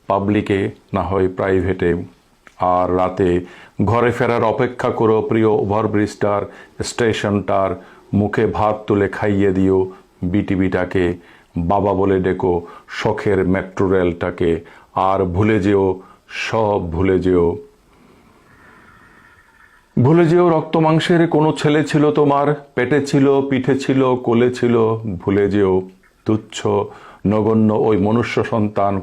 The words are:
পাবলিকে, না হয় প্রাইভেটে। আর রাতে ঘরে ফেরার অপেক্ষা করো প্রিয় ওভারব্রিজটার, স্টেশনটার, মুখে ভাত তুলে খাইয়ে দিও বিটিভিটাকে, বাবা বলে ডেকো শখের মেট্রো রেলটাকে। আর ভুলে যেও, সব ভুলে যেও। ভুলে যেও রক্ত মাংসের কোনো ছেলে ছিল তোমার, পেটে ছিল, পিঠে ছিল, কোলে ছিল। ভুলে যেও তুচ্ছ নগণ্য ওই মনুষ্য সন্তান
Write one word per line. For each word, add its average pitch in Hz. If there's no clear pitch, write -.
পাবলিকে, 101
না 98
হয় 92
প্রাইভেটে। 92
আর 90
রাতে 92
ঘরে 117
ফেরার 117
অপেক্ষা 123
করো 110
প্রিয় 110
ওভারব্রিজটার, 104
স্টেশনটার, 101
মুখে 104
ভাত 107
তুলে 101
খাইয়ে 101
দিও 95
বিটিভিটাকে, 92
বাবা 98
বলে 95
ডেকো 92
শখের 107
মেট্রো 95
রেলটাকে। 90
আর 95
ভুলে 104
যেও, 98
সব 104
ভুলে 92
যেও। 90
ভুলে 160
যেও 175
রক্ত 160
মাংসের 160
কোনো 151
ছেলে 151
ছিল 147
তোমার, 143
পেটে 123
ছিল, 139
পিঠে 131
ছিল, 135
কোলে 123
ছিল। 120
ভুলে 101
যেও 98
তুচ্ছ -
নগণ্য 110
ওই 110
মনুষ্য 110
সন্তান 104